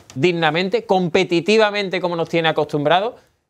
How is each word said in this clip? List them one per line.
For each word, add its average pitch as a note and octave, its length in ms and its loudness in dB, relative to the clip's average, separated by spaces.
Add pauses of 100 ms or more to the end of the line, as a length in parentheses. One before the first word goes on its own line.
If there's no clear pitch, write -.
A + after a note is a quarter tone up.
(160)
dignamente, E3+ 720 0
competitivamente F#3+ 1160 0
como F3 140 -4
nos E3 140 -4
tiene E3 200 0
acostumbrados, D#3 640 0 (360)